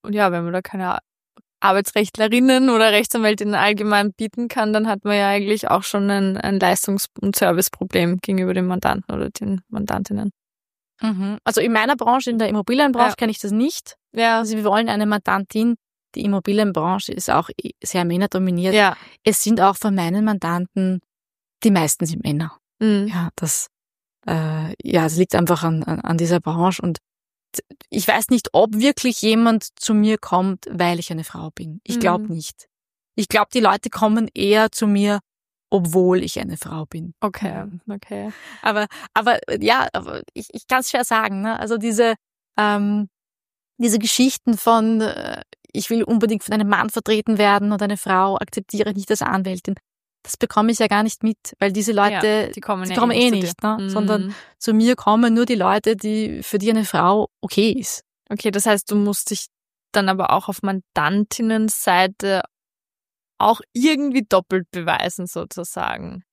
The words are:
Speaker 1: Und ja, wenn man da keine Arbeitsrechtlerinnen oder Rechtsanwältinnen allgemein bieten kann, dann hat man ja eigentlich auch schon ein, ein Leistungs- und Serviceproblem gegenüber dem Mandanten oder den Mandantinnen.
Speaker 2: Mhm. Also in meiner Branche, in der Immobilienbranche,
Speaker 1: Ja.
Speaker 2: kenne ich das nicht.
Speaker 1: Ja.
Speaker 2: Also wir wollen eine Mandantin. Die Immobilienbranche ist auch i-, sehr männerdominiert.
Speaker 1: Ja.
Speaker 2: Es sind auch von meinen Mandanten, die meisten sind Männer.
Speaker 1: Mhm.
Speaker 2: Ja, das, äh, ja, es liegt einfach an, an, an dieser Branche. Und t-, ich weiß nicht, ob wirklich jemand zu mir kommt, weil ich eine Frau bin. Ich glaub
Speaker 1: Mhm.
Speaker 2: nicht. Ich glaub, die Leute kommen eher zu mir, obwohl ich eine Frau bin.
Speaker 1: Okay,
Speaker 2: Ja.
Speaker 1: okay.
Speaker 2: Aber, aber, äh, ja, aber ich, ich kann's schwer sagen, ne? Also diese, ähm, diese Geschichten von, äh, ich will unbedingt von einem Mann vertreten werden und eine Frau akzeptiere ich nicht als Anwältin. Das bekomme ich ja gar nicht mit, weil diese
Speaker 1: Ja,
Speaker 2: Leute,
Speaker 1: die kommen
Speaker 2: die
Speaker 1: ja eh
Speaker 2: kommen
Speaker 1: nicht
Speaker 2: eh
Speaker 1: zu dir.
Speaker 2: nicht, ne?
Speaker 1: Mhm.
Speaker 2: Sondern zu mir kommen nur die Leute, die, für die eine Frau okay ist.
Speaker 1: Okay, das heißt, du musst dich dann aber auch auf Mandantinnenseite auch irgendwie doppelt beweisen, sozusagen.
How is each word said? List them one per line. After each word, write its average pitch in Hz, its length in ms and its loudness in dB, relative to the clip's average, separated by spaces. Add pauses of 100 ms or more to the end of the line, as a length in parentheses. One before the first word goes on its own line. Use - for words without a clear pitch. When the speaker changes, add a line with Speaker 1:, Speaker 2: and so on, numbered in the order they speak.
Speaker 1:
Und 208 120 -6
ja, 196 180 2
wenn 170 120 -2
man 170 80 -4
da 185 100 -2
keine 185 360 -4 (600)
Arbeitsrechtlerinnen 220 1080 4
oder 220 220 6
Rechtsanwältinnen 214 640 2
allgemein 208 580 2
bieten 220 360 -6
kann, 214 240 -2
dann 214 140 2
hat 202 180 -2
man 208 120 0
ja 196 120 2
eigentlich 202 420 -2
auch 196 120 2
schon 202 280 -2
ein, 196 260 0
ein 196 240 -2
Leistungs- 190 480 0 (120)
und 202 160 -2
Serviceproblem 180 840 0
gegenüber 185 340 -2
dem 180 120 -2
Mandanten - 480 -2
oder - 160 -6
den 196 380 -6
Mandantinnen. 202 640 -6 (680)
Speaker 2:
Mhm. 202 420 -4
Also - 180 0
in 233 120 0
meiner 226 240 0
Branche, 247 340 0
in 233 80 -2
der 220 100 0
Immobilienbranche, 240 640 2
Speaker 1:
Ja. 196 60 -6
Speaker 2:
kenne 220 160 -2
ich - 80 -8
das 202 100 -6
nicht. 240 460 -4 (180)
Speaker 1:
Ja. 226 240 2
Speaker 2:
Also 220 180 -2
wir 214 80 -4
wollen 214 240 2
eine 208 180 0
Mandantin. 208 680 -2 (380)
Die - 80 -8
Immobilienbranche 196 880 0
ist - 180 -6
auch 156 180 2 (120)
i-, - 120 -8 (100)
sehr 180 220 -2
männerdominiert. 185 680 0
Speaker 1:
Ja. 202 220 4 (280)
Speaker 2:
Es - 180 2
sind 220 180 2
auch 196 160 6
von 202 180 -2
meinen 190 300 0
Mandanten, 185 760 -2 (640)
die 220 80 8
meisten 165 340 2
sind 147 160 -6
Männer. 151 340 -4 (220)
Speaker 1:
Mhm. 208 300 2
Speaker 2:
Ja, 175 280 -4
das, - 320 -4 (600)
äh, 156 540 -4
ja, 165 240 0
es 160 100 -2
liegt 180 180 2
einfach 170 300 2
an, 160 180 0
an, - 180 -4
an 165 160 -2
dieser 170 220 2
Branche. 170 440 0
Und 170 160 -2 (540)
t-, - 100 -8 (280)
ich - 160 -2
weiß 220 220 0
nicht, 247 240 0
ob 220 260 4
wirklich 254 440 2
jemand 220 440 2 (100)
zu - 160 -2
mir 214 260 4
kommt, 185 520 -2
weil 175 300 0
ich - 100 -10
eine 160 140 -6
Frau 165 280 -12
bin. 170 300 -14
Ich 240 160 -4
glaub 190 240 2
Speaker 1:
Mhm. 214 60 -10
Speaker 2:
nicht. - 380 -10 (500)
Ich 214 100 -2
glaub, 208 240 0
die 247 100 0
Leute 202 300 2
kommen 220 440 0
eher 214 360 2
zu - 160 -4
mir, 202 320 2 (520)
obwohl 180 520 2
ich - 160 -6
eine - 180 -6
Frau 156 300 -10
bin. 170 340 -12
Speaker 1:
Okay, 208 280 -4
Speaker 2:
Ja. 196 200 -10 (240)
Speaker 1:
okay. 202 380 -10 (320)
Speaker 2:
Aber, 208 240 0 (280)
aber, 226 340 2
äh, - 120 -2
ja, 226 320 2
aber - 300 -8 (100)
ich, - 200 -12
ich - 160 -16
kann's 254 220 0
schwer 247 140 0
sagen, 214 380 -2
ne? 226 160 -4
Also 226 200 -4
diese, 226 360 2 (420)
ähm, 208 520 0 (680)
diese 233 200 2
Geschichten 233 580 0
von, 220 440 2
äh, - 420 -6 (340)
ich 202 140 -4
will 226 140 2
unbedingt 220 400 2
von 208 100 -4
einem 208 140 0
Mann 202 220 0
vertreten 214 480 0
werden 202 340 4
und 202 100 -2
eine 202 140 -2
Frau 190 400 0
akzeptiere 208 540 -4
ich 196 60 -6
nicht 196 140 -8
als 214 120 0
Anwältin. 190 520 -4 (480)
Das - 140 -12
bekomme 214 340 2
ich 226 80 0
ja 220 80 4
gar 202 160 2
nicht - 220 -2
mit, 220 120 0 (220)
weil 202 140 0
diese 208 200 -2
Speaker 1:
Ja, 202 160 4 (120)
Speaker 2:
Leute, 214 320 0
Speaker 1:
die 202 80 -14
kommen 185 240 -6
Speaker 2:
die 190 60 -8
Speaker 1:
ja 180 60 -4
eh - 40 0
Speaker 2:
kommen 240 160 2
Speaker 1:
nicht 240 80 4
Speaker 2:
eh 247 60 4
Speaker 1:
zu 220 40 2
dir. 185 80 0
Speaker 2:
nicht, 170 220 -6
ne? 214 160 0
Speaker 1:
Mhm. 196 100 -6
Speaker 2:
Sondern 202 440 -2 (260)
zu 226 120 0
mir 226 220 4
kommen 226 400 4
nur 233 120 4
die 240 100 -2
Leute, 202 400 0
die, 214 480 -6
für - 140 -4
die 208 120 0
eine 220 140 2
Frau 196 440 2 (120)
okay 208 320 2
ist. - 300 -6 (280)
Speaker 1:
Okay, 208 220 -4
das 202 140 -2
heißt, 208 220 0
du 208 60 -2
musst 202 380 0
dich - 140 -8 (440)
dann 196 180 0
aber 190 220 0
auch 190 180 0
auf - 140 -8
Mandantinnenseite 196 1800 0 (960)
auch 214 220 2 (120)
irgendwie 269 540 2
doppelt 185 440 0
beweisen, 175 560 -4
sozusagen. - 960 -8 (100)